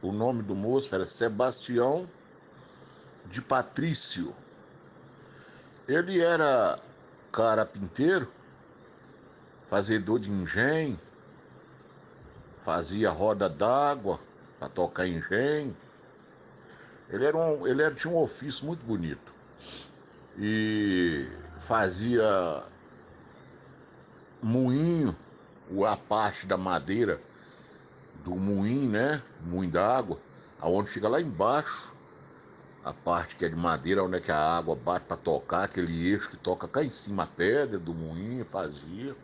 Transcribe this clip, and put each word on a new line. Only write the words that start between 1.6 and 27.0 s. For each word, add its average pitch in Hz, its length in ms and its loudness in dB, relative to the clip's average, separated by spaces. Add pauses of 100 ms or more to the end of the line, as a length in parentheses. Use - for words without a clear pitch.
de 95 160 -8
Patrício. - 920 -2 (1500)
Ele 170 360 2
era 143 560 4 (520)
carapinteiro, 110 1000 2 (1400)
fazedor 104 520 2
de 104 120 -6
engenho, 110 680 0 (1700)
fazia 90 460 0
roda 98 400 2
d'água 113 680 2 (420)
pra 69 100 -8
tocar 90 360 -2
engenho. 117 720 -2 (1300)
Ele 113 160 0
era 151 100 4
um, 160 320 2
ele 131 140 2
era, 151 120 4
tinha 156 200 -4
um 170 40 2
ofício 139 480 -2
muito 156 200 -6
bonito. 87 500 -4 (1040)
E 101 880 2 (320)
fazia 101 1040 2 (1800)
moinho, 131 760 2 (540)
o, 98 160 0
a 104 120 0
parte 104 480 -2
da 95 120 0
madeira 92 640 0 (1000)